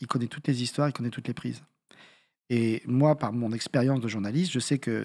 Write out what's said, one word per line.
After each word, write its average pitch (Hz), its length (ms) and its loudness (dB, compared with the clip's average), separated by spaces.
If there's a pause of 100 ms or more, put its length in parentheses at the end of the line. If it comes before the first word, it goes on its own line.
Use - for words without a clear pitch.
il 113 60 -10
connaît 120 200 0
toutes - 220 -8
les 123 140 2
histoires, 143 260 0
il 135 40 -2
connaît 120 180 -4
toutes - 180 -10
les 120 60 -4
prises. » - 280 -8 (840)
Et 113 380 2
moi, 143 320 6
par 110 140 -2
mon 117 180 -2
expérience 127 500 2
de 113 60 -2
journaliste, 110 460 0
je 127 80 0
sais 139 180 0
que 110 260 -2